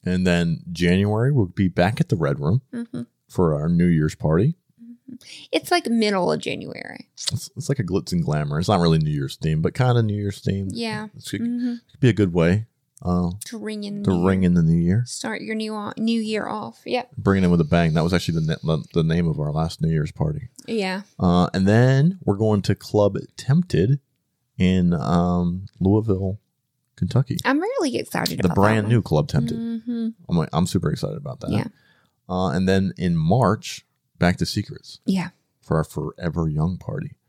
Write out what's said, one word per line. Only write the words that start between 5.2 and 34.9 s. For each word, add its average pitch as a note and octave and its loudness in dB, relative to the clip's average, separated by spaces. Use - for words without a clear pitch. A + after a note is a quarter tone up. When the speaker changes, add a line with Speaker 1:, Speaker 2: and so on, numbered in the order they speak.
Speaker 2:
It's, - -4
like, F4 0
middle G#3 0
of D3+ 0
January. - -12
Speaker 1:
It's, - -8
it's - -10
like C#3 -2
a G#2+ -2
glitz F2+ -4
and E2+ 0
glamour. D2+ -2
It's F2+ 0
not G2+ 4
really E2 4
New D2+ 0
Year's C#2+ -4
theme, D#2 -2
but - -2
kinda B2 2
New G#2 -2
Year's G2+ -4
theme. F#2+ -4
Speaker 2:
Yeah. A3 -6
Speaker 1:
It's, - -12
it G3+ -4
Speaker 2:
Mm-hmm. A#3+ -4
Speaker 1:
could - -20
be B2+ 6
a G#2+ 4
good F#2 2
way, F2+ 2
uh, F2+ 0
Speaker 2:
To A#3 -14
ring G#3 -8
in G3+ -10
Speaker 1:
to G2+ 2
Speaker 2:
the F2+ 2
Speaker 1:
ring F#2+ 2
Speaker 2:
year. F2+ 4
Speaker 1:
in F2 4
the F2 6
new E2 4
year. F#2 2
Speaker 2:
Start - -8
your A3 -6
new, A3 -6
o-, G#3 -8
new A3+ 0
year G#3+ -4
off. G#3+ -10
Yep. A#3+ -4
Speaker 1:
Bring G2 2
it - 4
in F2 4
with E2+ 4
a D2+ 4
bang. E2+ 2
That D#2+ 2
was F2 0
actually E2+ 0
the D#2 -2
na-, D#2+ 0
the, - -4
the E2 2
name E2 2
of D2+ -2
our D2 -2
last D#2+ -4
New E2 0
Year's D#2 -2
party. - -6
Speaker 2:
Yeah. G3 -4
Speaker 1:
Uh, - 4
and F#2+ 0
then C3+ 4
we're G#2 2
going G#2+ 2
to G2+ 0
Club G2+ 2
Tempted C#3 2
in, F2+ 4
um, F2 0
Louisville, G2 0
Kentucky. - 0
Speaker 2:
I'm C4+ 2
really G4+ -2
excited - -4
Speaker 1:
The - 0
Speaker 2:
about F2 2
that G2 4
Speaker 1:
brand G#2+ 4
Speaker 2:
one. A2+ 2
Speaker 1:
new A2 4
Club D2+ 0
Tempted. A#3 -2
Speaker 2:
Mm-hmm. A#3 -6
Speaker 1:
I'm F3 0
like, D#3+ 0
I'm F3 2
super E2 0
excited - -6
about - -12
that. - -6
Speaker 2:
Yeah. - -2
Speaker 1:
Uh, F#2 0
and F#2 0
then F#2+ 2
in F2 0
March, F#2+ 0
back F2 2
to E2+ -2
Secrets. - -8